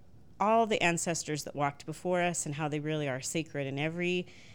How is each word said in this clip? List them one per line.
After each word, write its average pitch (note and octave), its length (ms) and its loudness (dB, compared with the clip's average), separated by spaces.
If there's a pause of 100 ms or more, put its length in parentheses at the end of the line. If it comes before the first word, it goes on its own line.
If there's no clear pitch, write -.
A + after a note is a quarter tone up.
(420)
all A3+ 260 6
the G#3 160 2
ancestors E3+ 640 0
that - 100 -10
walked C#3+ 300 -2
before F3+ 360 0
us F3 240 0
and D3+ 80 -2
how D3+ 140 -2
they D3 140 -2
really D3+ 260 0
are C3 140 -2
sacred. D3 440 -2
And C3+ 140 -2
every, F3 480 0 (280)